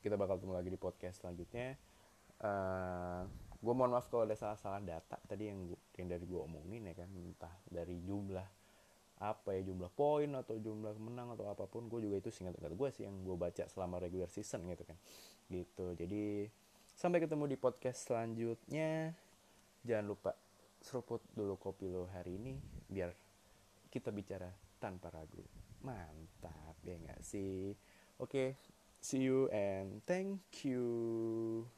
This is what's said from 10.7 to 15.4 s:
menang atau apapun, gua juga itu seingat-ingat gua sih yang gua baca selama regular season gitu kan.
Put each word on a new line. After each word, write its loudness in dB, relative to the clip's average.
menang -8
atau -4
apapun, -4
gua 0
juga 4
itu -4
seingat-ingat -4
gua 2
sih -8
yang -6
gua 2
baca 0
selama -2
regular 0
season -4
gitu -4
kan. -12